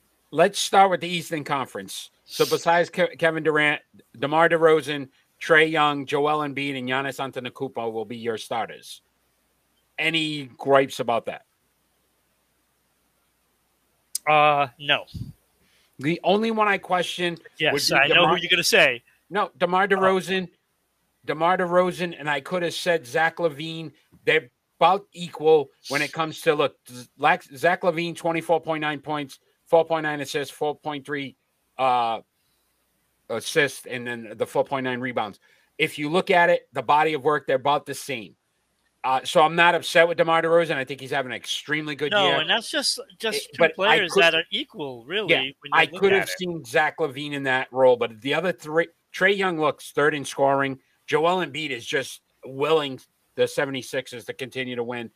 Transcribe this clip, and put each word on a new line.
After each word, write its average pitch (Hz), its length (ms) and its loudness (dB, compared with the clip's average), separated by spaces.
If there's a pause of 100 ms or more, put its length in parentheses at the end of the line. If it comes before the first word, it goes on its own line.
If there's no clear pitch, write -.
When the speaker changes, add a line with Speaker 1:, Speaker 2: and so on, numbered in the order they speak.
(300)
Speaker 1:
let's 180 280 2
start 196 320 6
with 175 100 -2
the 170 80 -8
Eastern 165 360 -6
Conference. 120 680 -8 (140)
So - 220 0
besides 170 420 2
Ke-, 170 300 -2
Kevin 160 240 0
Durant, 151 400 2 (360)
DeMar 151 300 2
DeRozan, 156 600 2 (320)
Trae 160 300 6
Young, 147 360 0
Joel 151 320 0 (100)
Embiid, 139 300 -6
and 127 100 -6
Giannis 131 300 -4
Antetokounmpo 123 720 -8
will 110 120 -6
be 113 120 -12
your 113 220 -6
starters. - 640 -10 (960)
Any 156 460 -2 (120)
gripes 139 440 2
about 117 260 -2
that? 80 180 -12 (2750)
Speaker 2:
Uh, 147 420 4 (100)
no. 143 280 -2 (920)
Speaker 1:
The 156 260 -4
only 208 260 2
one 214 180 0
I 196 100 0
question 175 580 -4 (220)
Speaker 2:
Yes, 151 140 2
Speaker 1:
would 143 160 0
be 165 60 2
Speaker 2:
I 143 140 6
know 156 60 2
Speaker 1:
DeMar 170 220 6
Speaker 2:
who 175 60 -4
you're 170 80 -6
gonna 175 140 4
say. 147 380 4 (260)
Speaker 1:
No, 190 300 -2
DeMar 185 260 2
Speaker 2:
Oh. 202 40 -2
Speaker 1:
DeRozan. 190 600 0 (800)
DeMar 165 320 2
DeRozan, 175 600 0
and 147 120 -6
I 143 100 0
could 180 220 -4
have 160 120 -2
said 170 320 -2
Zach 160 300 0
LaVine. 160 560 -6 (320)
They're 151 240 2 (300)
about 185 340 4
equal 156 560 2 (200)
when 143 120 0
it 143 120 -2
comes 156 280 -6
to, 160 140 2
look, 147 220 0 (440)
Zach, 165 220 4 (120)
Zach 170 280 0
LaVine, 170 340 -2
twenty-four 165 440 0
point 160 200 -6
nine 151 200 -4
points, 147 380 -8 (280)
four 165 180 6
point 160 200 -2
nine 147 160 -4
assists, 147 340 -6
four 147 220 -4
point 143 280 -10
three, 139 320 -8 (420)
uh, 120 420 0 (1080)
assists, 131 580 -2
and 123 200 -10
then 117 300 -10
the 117 100 -4
four 139 180 -2
point 135 200 -4
nine 123 160 -2
rebounds. 117 380 -6 (380)
If 151 220 -2
you 147 100 -6
look 185 220 -2
at 175 200 6
it, 175 220 0
the 135 100 -6
body 151 320 2
of 135 100 -6
work, 147 220 0
they're 139 100 2
about 143 300 0
the 139 80 -10
same. 113 400 -10 (680)
Uh, 131 220 0
so 170 180 4
I'm 156 140 4
not 170 180 6
upset 165 340 4
with 165 100 -4
DeMar 165 240 2
DeRozan. 165 340 2
I 135 80 -4
think 135 160 -10
he's 131 100 -14
having 131 220 -4
an 110 40 -8
extremely 151 580 -6
good 139 180 -4
Speaker 2:
No, 202 160 4
Speaker 1:
year. 147 120 2
Speaker 2:
and 160 100 -4
that's 214 200 -2
just, - 300 -2 (180)
just 214 280 -4
Speaker 1:
It, - 80 -20
Speaker 2:
two 135 40 -10
Speaker 1:
but 165 120 4
I - 40 -14
Speaker 2:
players 202 380 2
Speaker 1:
could 196 100 4
Speaker 2:
that 165 120 6
are 165 160 0
equal, 147 560 -10
really, 185 260 -6
Speaker 1:
Yeah, 151 60 4
Speaker 2:
when 131 100 -4
you 143 240 -18
Speaker 1:
I 160 180 2
Speaker 2:
look 185 120 -4
Speaker 1:
could 196 100 4
Speaker 2:
at 196 80 4
Speaker 1:
have 185 80 -6
Speaker 2:
it. 180 100 -8
Speaker 1:
seen 175 280 -8
Zach 151 320 -2
LaVine 147 340 -6
in 143 120 -6
that 131 280 -2
role, 127 240 6
but 113 240 -6
the 139 140 -2
other 170 180 -2
three, 160 360 -2 (260)
Trae 190 200 2
Young 185 240 -2
looks 151 340 -2
third 151 220 2
in 143 120 -6
scoring. 139 520 0 (280)
Joel 165 380 2
Embiid 147 260 -8
is 113 160 -8
just 139 340 -6 (240)
willing 139 560 -2 (400)
the 123 80 4
seventy-sixers 131 800 -6
to 123 80 -10
continue 127 420 -8
to 120 80 -4
win. 120 320 -8